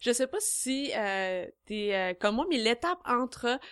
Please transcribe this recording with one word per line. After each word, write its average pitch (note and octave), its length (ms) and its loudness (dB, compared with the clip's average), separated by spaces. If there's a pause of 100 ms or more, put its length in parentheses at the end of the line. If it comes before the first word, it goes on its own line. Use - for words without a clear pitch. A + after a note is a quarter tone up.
je B3 100 2
sais C4 160 2
pas G4+ 140 -4
si, C4+ 560 -2
euh, F#3+ 480 0 (200)
t'es, G#3 300 -2
euh, F#3 240 0
comme G#3 160 2
moi, D4 140 2
mais D4+ 80 4
l'étape A#3+ 480 2
entre B3 520 0 (140)